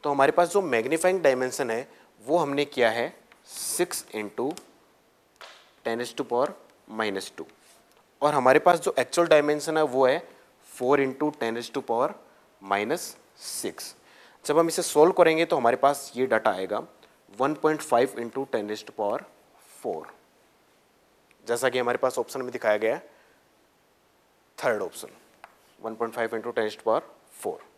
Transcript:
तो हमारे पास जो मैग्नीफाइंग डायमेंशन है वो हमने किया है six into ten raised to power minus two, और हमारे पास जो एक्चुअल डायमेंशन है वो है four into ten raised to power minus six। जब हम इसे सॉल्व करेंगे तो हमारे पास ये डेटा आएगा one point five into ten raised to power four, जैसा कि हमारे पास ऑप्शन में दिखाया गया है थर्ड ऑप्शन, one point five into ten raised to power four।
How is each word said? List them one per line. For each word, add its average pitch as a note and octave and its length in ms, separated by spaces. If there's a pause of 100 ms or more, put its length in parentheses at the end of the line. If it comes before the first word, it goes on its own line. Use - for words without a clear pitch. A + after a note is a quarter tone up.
तो D3 60
हमारे C#3 220
पास E3+ 200
जो G3 100
मैग्नीफाइंग D#3+ 600
डायमेंशन B2+ 480
है A#2 160 (400)
वो D#3 120
हमने C#3+ 260
किया A#2+ 260
है A#2 160 (440)
six - 520 (200)
into A#2+ 260 (1400)
ten A#2 180
raised - 140
to C#3 160
power B2 160 (520)
minus G2 380
two, D#2+ 80 (760)
और D3 120
हमारे C3 240
पास E3+ 220
जो - 180
एक्चुअल E3+ 300
डायमेंशन D3+ 480
है D#3 80
वो C3 220
है C#3+ 160 (460)
four C3 360
into C3+ 240 (120)
ten A#2 180
raised A#2+ 160
to C3+ 160
power A#2+ 180 (540)
minus G#2 440 (360)
six। - 500 (520)
जब D3+ 140
हम E3 100
इसे E3 140
सॉल्व D#3 300
करेंगे D#3+ 320
तो E3 120
हमारे B2 200
पास C#3 400
ये B2+ 100
डेटा A2 240
आएगा F#2+ 320 (560)
one C#3+ 260
point D#3 260
five B2 340
into C3+ 300
ten G#2 180
raised G#2+ 180
to - 120
power G#2 180 (600)
four, E2 200 (1400)
जैसा B2 220
कि B2+ 100
हमारे A#2+ 200
पास C3 200
ऑप्शन B2+ 240
में B2 100
दिखाया A2 240
गया A2 180
है F3 120 (1500)
थर्ड A2 240
ऑप्शन, - 260 (680)
one A2 220
point A#2+ 200
five A2+ 180
into A#2 140
ten G#2+ 160
raised - 160
to A2 60
power B2 120 (400)
four। E2+ 160 (200)